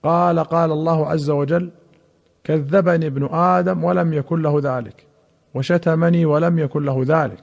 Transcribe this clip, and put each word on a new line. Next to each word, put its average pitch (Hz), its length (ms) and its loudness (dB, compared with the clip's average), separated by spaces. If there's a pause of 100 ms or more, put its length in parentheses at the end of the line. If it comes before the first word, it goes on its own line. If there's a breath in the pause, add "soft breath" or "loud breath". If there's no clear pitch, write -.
قال: 170 360 2
قال 165 340 0
الله 156 340 0
عز 151 240 -2
وجل: 151 400 0 (720)
كذبني 160 640 2
ابن 139 180 -4
آدم 175 600 0
ولم 175 280 0
يكن 156 300 -2
له 147 200 2
ذلك، 127 440 -6 (480)
وشتمني 170 720 2
ولم 160 340 2
يكن 147 260 -2
له 131 220 -2
ذلك 143 360 0